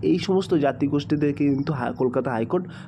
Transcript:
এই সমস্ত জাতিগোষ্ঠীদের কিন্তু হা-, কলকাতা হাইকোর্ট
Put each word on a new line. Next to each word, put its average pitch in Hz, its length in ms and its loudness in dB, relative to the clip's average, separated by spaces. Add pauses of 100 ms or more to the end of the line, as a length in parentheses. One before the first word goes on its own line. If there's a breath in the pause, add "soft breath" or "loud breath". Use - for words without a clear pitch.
এই 160 180 2
সমস্ত 185 340 0
জাতিগোষ্ঠীদের 143 800 0
কিন্তু 143 400 0
হা-, 123 200 -2
কলকাতা 127 380 0
হাইকোর্ট 120 340 0 (220 loud breath)